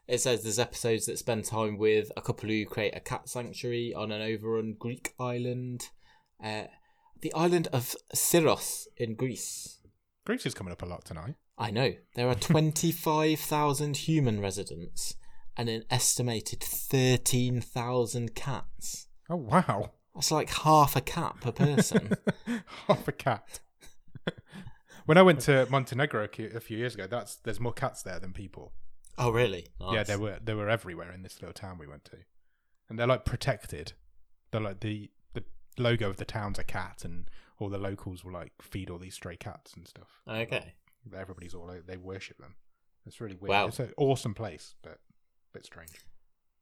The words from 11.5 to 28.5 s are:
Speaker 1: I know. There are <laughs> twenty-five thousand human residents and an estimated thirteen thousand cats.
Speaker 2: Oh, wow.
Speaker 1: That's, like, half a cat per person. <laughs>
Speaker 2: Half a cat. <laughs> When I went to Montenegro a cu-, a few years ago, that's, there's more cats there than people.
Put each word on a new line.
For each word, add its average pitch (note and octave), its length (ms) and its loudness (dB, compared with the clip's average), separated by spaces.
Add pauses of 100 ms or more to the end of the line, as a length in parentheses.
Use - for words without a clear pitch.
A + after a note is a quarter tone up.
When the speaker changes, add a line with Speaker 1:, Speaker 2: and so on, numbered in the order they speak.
Speaker 1:
I G#2 140 -4
know. A#2 220 2 (200)
There B2 140 2
are B2 60 4
<laughs> - 20 0
twenty-five D#3 1040 4
thousand D3 580 2
human C3 420 2
residents F#2+ 760 -4 (400)
and A#2 120 -2
an A2+ 220 -2
estimated A#2+ 720 0
thirteen B2 960 2
thousand A#2+ 760 -2
cats. - 760 -4 (200)
Speaker 2:
Oh, E3+ 80 -2
wow. A#2 540 4 (240)
Speaker 1:
That's, - 160 0
like, D3+ 200 2
half D3+ 460 6
a C3 60 2
cat - 400 -2
per A#2+ 100 -2
person. - 600 4 (360)
<laughs> - 380 -6
Speaker 2:
Half - 220 4
a C#3 40 0
cat. - 480 -2 (680)
<laughs> - 40 -4 (760)
When D#3 120 10
I F#3+ 40 12
went F3+ 200 10
to C#3+ 280 6
Montenegro B2+ 540 0
a G2+ 40 -4
cu-, G#2+ 260 -10
a A2+ 60 -8
few A2 180 -8
years A#2+ 160 -2
ago, F#2+ 140 -8
that's, A#2+ 280 -6
there's A2 220 -2
more A#2 140 0
cats - 300 -4
there F#2 180 -8
than F#2+ 120 -6
people. - 400 -12 (460)